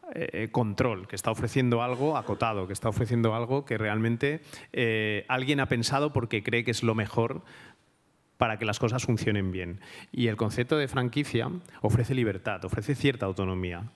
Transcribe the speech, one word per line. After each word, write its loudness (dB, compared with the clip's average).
eh, -4
control, 0
que -10
está -2
ofreciendo 2
algo 0
acotado, -2
que -8
está -2
ofreciendo 2
algo 0
que -2
realmente, 0
eh, 0
alguien 2
ha 2
pensado 2
porque 0
cree 0
que 0
es -2
lo 4
mejor 0
para 2
que -2
las 0
cosas 0
funcionen 2
bien. -6
Y 2
el 2
concepto 0
de 0
franquicia 0
ofrece 2
libertad, -2
ofrece -2
cierta 0
autonomía. -2